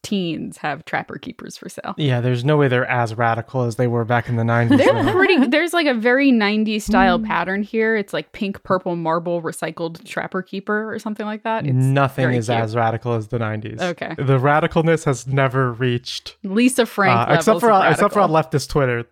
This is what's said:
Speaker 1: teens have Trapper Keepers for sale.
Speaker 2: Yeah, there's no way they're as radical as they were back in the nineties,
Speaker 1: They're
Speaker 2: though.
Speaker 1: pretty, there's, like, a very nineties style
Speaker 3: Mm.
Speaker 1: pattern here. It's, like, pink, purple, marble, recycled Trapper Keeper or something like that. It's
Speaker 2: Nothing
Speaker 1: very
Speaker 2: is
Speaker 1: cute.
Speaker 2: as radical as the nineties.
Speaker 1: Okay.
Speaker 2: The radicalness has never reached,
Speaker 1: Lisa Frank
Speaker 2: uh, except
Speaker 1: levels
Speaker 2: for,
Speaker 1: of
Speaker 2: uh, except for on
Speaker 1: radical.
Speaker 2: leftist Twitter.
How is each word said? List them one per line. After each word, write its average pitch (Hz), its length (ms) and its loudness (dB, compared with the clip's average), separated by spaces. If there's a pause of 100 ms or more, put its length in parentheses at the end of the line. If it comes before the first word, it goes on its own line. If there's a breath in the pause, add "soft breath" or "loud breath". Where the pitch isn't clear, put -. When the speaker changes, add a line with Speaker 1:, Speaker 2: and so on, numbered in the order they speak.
Speaker 1:
teens 165 540 -6
have 151 300 -8
Trapper - 320 -8
Keepers - 400 -16
for - 100 -16
sale. - 300 -12
Speaker 2:
Yeah, 127 240 0
there's 123 200 0
no 151 140 2
way 147 120 4
they're 123 180 0
as 120 280 -2
radical 117 500 -2
as 113 120 -4
they 123 100 0
were 117 200 0
back 120 240 0
in 120 60 -2
the 113 80 0
nineties, 117 340 4
Speaker 1:
They're 381 240 4
Speaker 2:
though. 359 100 0
Speaker 1:
pretty, 370 360 4
there's, 311 260 0
like, 339 120 2
a 277 60 2
very 247 400 2
nineties 214 540 0
style 190 320 4
Speaker 3:
Mm. 220 80 -6
Speaker 1:
pattern 185 380 -2
here. 220 320 0
It's, 202 180 -4
like, 156 180 -6
pink, 202 300 -8
purple, 185 340 -2
marble, 170 460 -2
recycled 165 640 -8
Trapper 175 340 -6
Keeper 208 500 -6
or 214 80 -8
something 214 280 -8
like 214 160 -10
that. 226 240 -4
It's 135 80 0
Speaker 2:
Nothing 135 500 2
Speaker 1:
very 127 140 0
Speaker 2:
is 110 80 -4
Speaker 1:
cute. 120 120 0
Speaker 2:
as 110 160 -2
radical 117 380 0
as 110 160 -4
the 123 100 -4
nineties. 110 440 -6
Speaker 1:
Okay. 175 340 -6
Speaker 2:
The 135 220 2
radicalness 156 680 2
has 135 220 -2
never 135 440 2
reached, 120 720 -4
Speaker 1:
Lisa 233 420 2
Frank 120 420 2
Speaker 2:
uh, 147 60 4
except 165 140 2
Speaker 1:
levels 220 120 4
Speaker 2:
for, 233 120 4
Speaker 1:
of 190 100 6
Speaker 2:
uh, 170 80 4
except 202 240 2
for 208 80 2
on 165 100 2
Speaker 1:
radical. 156 260 0
Speaker 2:
leftist - 120 -6
Twitter. 123 420 0